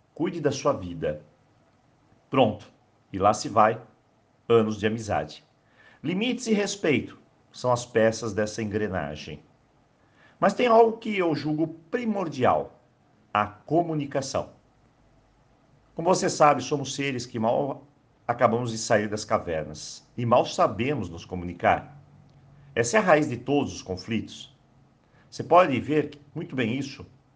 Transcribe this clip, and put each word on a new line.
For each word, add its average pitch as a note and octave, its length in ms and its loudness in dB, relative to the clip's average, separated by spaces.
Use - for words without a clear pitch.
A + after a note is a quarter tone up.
"Cuide E3+ 260 -4
da C#3 140 0
sua D3 180 0
vida." E2 500 -6
Pronto. A2+ 420 0
E F#2+ 80 -6
lá G2+ 140 6
se - 160 -6
vai A2 280 4
anos A2 300 4
de G2+ 80 -2
amizade. G#2+ 580 -4
Limites G#3+ 420 -4
e A3 80 0
respeito F3+ 640 -2
são B2 200 -2
as A#2+ 120 0
peças A2 500 0
dessa G#2+ 280 -4
engrenagem. F#2 840 -6
Mas G3 140 2
tem B3 140 0
algo A3+ 300 6
que G#3 200 -4
eu E3+ 180 2
julgo D3+ 320 -2
primordial: D3+ 920 0
a G#2 140 2
comunicação. D3 1080 -2
Como F3 180 0
você F3+ 160 0
sabe, D3 320 6
somos C3+ 320 -4
seres C3+ 320 -4
que - 140 -8
mal C3+ 480 -2
acabamos A#2+ 440 2
de A2 60 -8
sair A2 300 2
das G#2 180 -6
cavernas D#2+ 920 -6
e A#2+ 100 -4
mal B2+ 200 4
sabemos B2 640 -2
nos E2 160 -14
comunicar. F2 720 -2
Essa A#2+ 220 0
é - 20 6
a G3+ 40 4
raiz D3+ 240 4
de A#2+ 100 -6
todos C3+ 360 -2
os - 80 -14
conflitos. - 720 -8
Você - 140 -10
pode D3 360 4
ver C#3+ 400 -2
muito E3+ 220 -10
bem B2 220 -2
isso - 280 -10